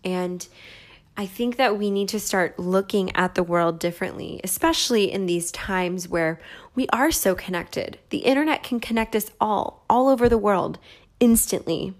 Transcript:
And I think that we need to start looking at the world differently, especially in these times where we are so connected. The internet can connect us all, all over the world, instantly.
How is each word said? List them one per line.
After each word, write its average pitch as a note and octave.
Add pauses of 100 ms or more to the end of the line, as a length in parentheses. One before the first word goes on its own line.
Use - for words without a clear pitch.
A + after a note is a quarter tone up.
And F3+ (680)
I G3+
think A#3+
that G#3+
we G3+
need G3
to G#3+
start F#3
looking F#3
at F3+
the F3+
world E3+
differently, F3
especially A3+
in F#3+
these F3
times F3+
where E3 (320)
we B3+
are C#4+
so F#3+
connected. - (100)
The -
internet D4
can A#3+
connect A3
us G#3 (100)
all, -
all B3+
over A#3+
the A#3
world, G3 (400)
instantly. A3